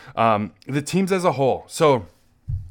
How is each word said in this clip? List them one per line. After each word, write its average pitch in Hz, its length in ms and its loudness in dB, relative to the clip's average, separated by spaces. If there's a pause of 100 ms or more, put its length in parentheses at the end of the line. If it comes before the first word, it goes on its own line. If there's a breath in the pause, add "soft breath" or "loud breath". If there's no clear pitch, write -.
(160 loud breath)
Um, 104 380 0 (140)
the 139 160 -4
teams 185 280 0
as 180 140 0
a 170 60 4
whole. 123 360 -2
So 135 380 2 (640)